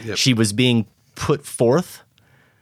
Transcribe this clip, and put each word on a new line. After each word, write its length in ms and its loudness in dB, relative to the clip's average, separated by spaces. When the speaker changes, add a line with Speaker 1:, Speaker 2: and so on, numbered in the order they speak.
Speaker 1:
Yep. 120 -8
Speaker 2:
She 160 2
was 200 0
being 320 2
put 300 -4
forth 580 0